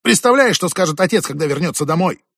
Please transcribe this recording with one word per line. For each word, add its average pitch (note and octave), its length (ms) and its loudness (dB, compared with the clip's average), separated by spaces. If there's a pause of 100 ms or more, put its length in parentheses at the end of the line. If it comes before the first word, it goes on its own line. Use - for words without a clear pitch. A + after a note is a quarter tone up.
Представляешь, A#3+ 560 2
что F3+ 140 -4
скажет E3+ 300 -2
отец, F#3 260 0
когда D3 180 -4
вернётся D3 400 -4
домой? D#3+ 400 -2 (140)